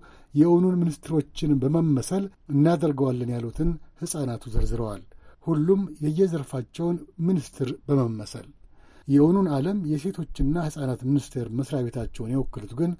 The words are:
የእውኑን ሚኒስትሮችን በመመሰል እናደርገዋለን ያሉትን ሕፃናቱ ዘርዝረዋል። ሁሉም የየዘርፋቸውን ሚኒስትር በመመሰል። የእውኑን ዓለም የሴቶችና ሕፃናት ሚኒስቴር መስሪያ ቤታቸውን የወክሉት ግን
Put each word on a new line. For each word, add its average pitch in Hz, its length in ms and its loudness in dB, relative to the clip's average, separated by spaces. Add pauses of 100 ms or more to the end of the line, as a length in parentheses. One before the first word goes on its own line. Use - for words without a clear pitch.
(340)
የእውኑን 175 440 6
ሚኒስትሮችን 156 800 -2
በመመሰል 156 680 2 (240)
እናደርገዋለን 139 840 2
ያሉትን 120 380 -2 (280)
ሕፃናቱ 135 520 -6
ዘርዝረዋል። 110 520 0 (440)
ሁሉም 165 340 2 (200)
የየዘርፋቸውን 165 960 -2 (220)
ሚኒስትር 165 500 -2 (140)
በመመሰል። 113 640 -2 (600)
የእውኑን 165 400 6
ዓለም 151 380 -2
የሴቶችና 151 760 -2
ሕፃናት 135 400 -4
ሚኒስቴር 127 480 -2
መስሪያ 135 320 -4
ቤታቸውን 117 500 -6
የወክሉት 120 420 -4
ግን 170 240 -2